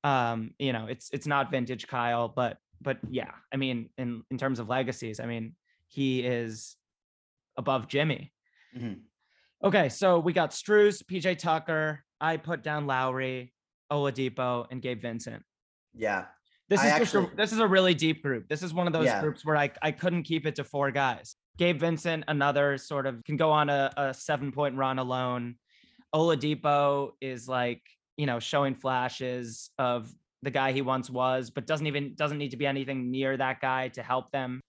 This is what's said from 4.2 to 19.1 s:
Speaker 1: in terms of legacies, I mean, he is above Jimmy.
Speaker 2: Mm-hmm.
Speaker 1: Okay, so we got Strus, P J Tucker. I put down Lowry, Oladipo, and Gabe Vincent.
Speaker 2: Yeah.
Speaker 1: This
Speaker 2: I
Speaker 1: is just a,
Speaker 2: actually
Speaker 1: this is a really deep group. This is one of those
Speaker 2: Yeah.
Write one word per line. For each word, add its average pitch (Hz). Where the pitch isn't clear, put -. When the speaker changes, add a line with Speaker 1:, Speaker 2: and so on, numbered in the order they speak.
Speaker 1:
in 131
terms 135
of 110
legacies, 123
I 120
mean, 117
he 131
is 117
above 131
Jimmy. 147
Speaker 2:
Mm-hmm. 117
Speaker 1:
Okay, 185
so 180
we 170
got 165
Strus, 208
P 185
J 180
Tucker. 156
I 160
put 151
down 151
Lowry, 131
Oladipo, 127
and 127
Gabe 123
Vincent. 113
Speaker 2:
Yeah. 104
Speaker 1:
This 196
Speaker 2:
I 135
Speaker 1:
is 147
just 226
a, 208
Speaker 2:
actually 185
Speaker 1:
this 208
is 220
a 226
really 185
deep 156
group. 127
This 151
is 175
one 175
of 160
those 160
Speaker 2:
Yeah. -